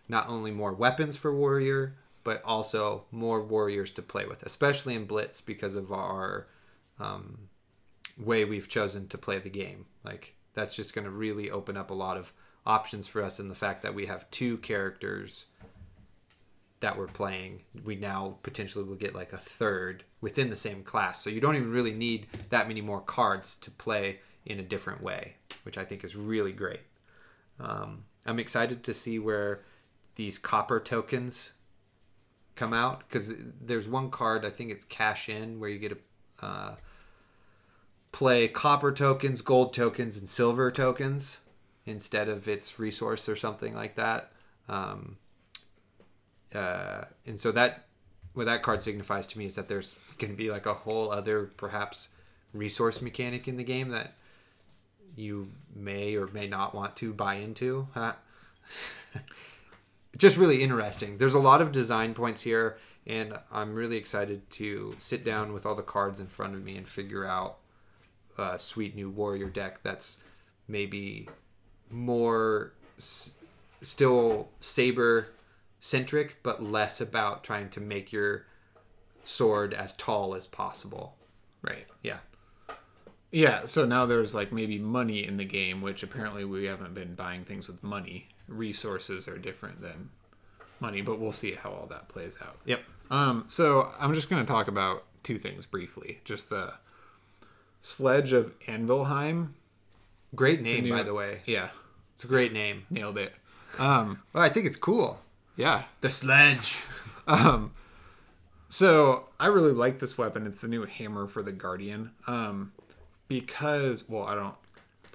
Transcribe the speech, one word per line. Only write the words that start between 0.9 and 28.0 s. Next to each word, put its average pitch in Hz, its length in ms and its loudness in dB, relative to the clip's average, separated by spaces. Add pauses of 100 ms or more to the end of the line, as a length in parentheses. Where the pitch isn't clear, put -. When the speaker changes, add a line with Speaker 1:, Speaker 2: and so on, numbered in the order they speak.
Speaker 1:
for 147 180 0
warrior, 135 600 2 (300)
but 110 200 -2
also 110 680 0
more 113 320 0
warriors 104 500 0
to - 100 -10
play 101 240 -6
with, - 160 -12
especially 139 520 0
in 107 120 -6
Blitz 104 340 -2
because 101 360 -6
of 98 140 -6
our, 95 560 -4 (520)
um, 98 500 -10 (720)
way 113 260 4
we've 101 240 -4
chosen 101 400 -2
to - 80 -12
play 98 220 -2
the 95 100 -10
game. 95 380 -10 (180)
Like, 101 300 -14 (180)
that's 104 240 -4
just 104 180 -8
gonna 101 140 -6
really 104 420 -4
open 101 280 -6
up 95 120 -8
a 98 40 -6
lot 95 240 -4
of 90 160 -14 (320)
options 107 400 0
for 107 160 -2
us 95 180 -4
in 101 80 -8
the 92 60 -10
fact - 280 -4
that 104 120 -4
we 101 100 -6
have 92 260 -8
two 120 280 -2
characters 98 880 -6 (1300)
that 104 180 -2
we're 95 80 -6
playing. 95 560 -6 (240)
We 104 100 -6
now 98 460 -6
potentially 101 420 -8
will 95 120 -10
get, 98 180 -6
like, 92 180 -10
a 92 60 -10
third 92 640 -2 (160)
within 120 300 -2
the 101 60 -6
same 98 260 -8
class. - 400 -2
So 104 80 -6
you 110 100 -4
don't 147 160 4
even 120 160 -2
really 117 220 0
need 113 320 -2 (240)
that 113 180 2
many 110 140 -6
more 104 180 -6
cards 98 640 0
to - 80 -18
play 98 500 -2 (260)
in 101 120 -8
a 98 40 -6
different 95 400 -6
way, 95 320 -8 (300)
which - 120 -12
I 95 80 -6
think 98 180 -12
is 92 140 -12
really 104 360 0
great. 95 280 -6 (800)
Um, 104 440 -8 (200)